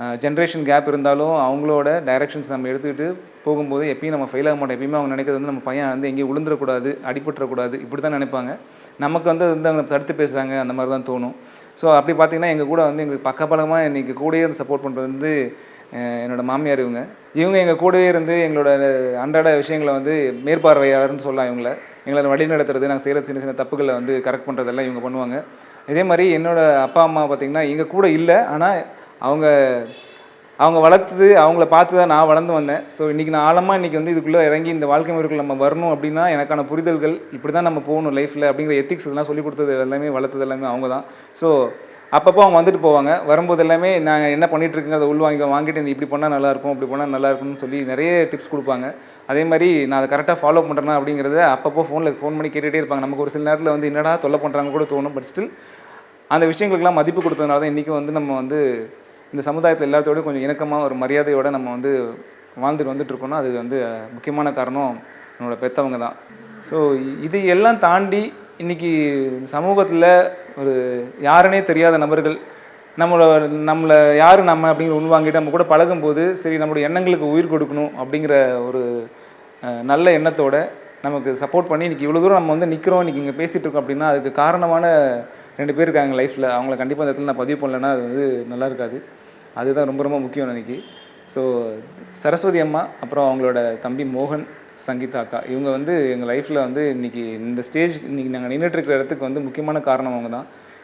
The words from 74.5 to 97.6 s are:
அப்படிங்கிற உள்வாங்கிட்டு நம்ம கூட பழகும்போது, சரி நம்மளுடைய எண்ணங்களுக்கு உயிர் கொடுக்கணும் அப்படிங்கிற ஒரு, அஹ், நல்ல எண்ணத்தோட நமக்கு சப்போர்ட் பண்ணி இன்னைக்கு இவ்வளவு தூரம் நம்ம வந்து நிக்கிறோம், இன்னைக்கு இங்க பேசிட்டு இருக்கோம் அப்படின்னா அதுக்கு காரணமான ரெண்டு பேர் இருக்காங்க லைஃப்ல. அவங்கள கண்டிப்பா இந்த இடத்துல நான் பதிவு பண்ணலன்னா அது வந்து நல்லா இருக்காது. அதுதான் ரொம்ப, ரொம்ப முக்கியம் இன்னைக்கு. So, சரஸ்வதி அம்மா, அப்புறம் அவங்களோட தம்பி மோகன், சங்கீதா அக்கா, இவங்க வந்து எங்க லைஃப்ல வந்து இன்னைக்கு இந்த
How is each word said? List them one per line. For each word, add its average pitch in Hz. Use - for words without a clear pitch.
அப்படிங்கிற 156
உள்வாங்கிட்டு 160
நம்ம 156
கூட 170
பழகும்போது, 165
சரி 160
நம்மளுடைய 151
எண்ணங்களுக்கு 165
உயிர் 165
கொடுக்கணும் 147
அப்படிங்கிற 135
ஒரு, 120
அஹ், 120
நல்ல 156
எண்ணத்தோட 156
நமக்கு 139
சப்போர்ட் 143
பண்ணி 160
இன்னைக்கு 147
இவ்வளவு 165
தூரம் 185
நம்ம 156
வந்து 165
நிக்கிறோம், 180
இன்னைக்கு 143
இங்க 139
பேசிட்டு 170
இருக்கோம் 147
அப்படின்னா 143
அதுக்கு 139
காரணமான 165
ரெண்டு 143
பேர் 165
இருக்காங்க 139
லைஃப்ல. 131
அவங்கள 127
கண்டிப்பா 143
இந்த 139
இடத்துல 143
நான் 139
பதிவு 143
பண்ணலன்னா 131
அது 127
வந்து 123
நல்லா 123
இருக்காது. 127
அதுதான் 135
ரொம்ப, 135
ரொம்ப 143
முக்கியம் 131
இன்னைக்கு. 120
So, 123
சரஸ்வதி 170
அம்மா, 156
அப்புறம் 139
அவங்களோட 123
தம்பி 131
மோகன், 143
சங்கீதா 127
அக்கா, 117
இவங்க 135
வந்து 143
எங்க 120
லைஃப்ல 143
வந்து 143
இன்னைக்கு 120
இந்த 120